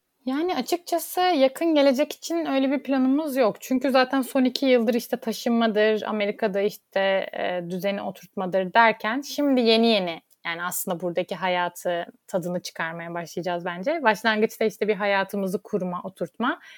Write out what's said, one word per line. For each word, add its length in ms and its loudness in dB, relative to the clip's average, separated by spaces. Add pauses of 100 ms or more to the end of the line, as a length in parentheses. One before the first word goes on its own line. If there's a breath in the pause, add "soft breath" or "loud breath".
(260)
Yani 300 -2
açıkçası 640 -2
yakın 540 2
gelecek 380 4
için 320 -4
öyle 260 0
bir 120 -2
planımız 540 2
yok. 240 2
Çünkü 300 0
zaten 300 4
son 220 0
iki 220 0
yıldır 280 4
işte 240 -2
taşınmadır, 840 0
Amerika'da 600 -2
işte, 380 -4 (340)
e, 360 -4
düzeni 320 -4
oturtmadır 720 -4
derken 480 4
şimdi 400 0
yeni 260 6
yeni 340 2 (240)
yani 180 -4
aslında 360 -4
buradaki 360 -4
hayatı 720 -2 (220)
tadını 340 -4
çıkarmaya 520 -8
başlayacağız 520 -6
bence. 380 -4
Başlangıçta 600 2
işte 220 -2
bir 80 0
hayatımızı 680 -2
kurma, 400 -4
oturtma. 560 -6 (180 loud breath)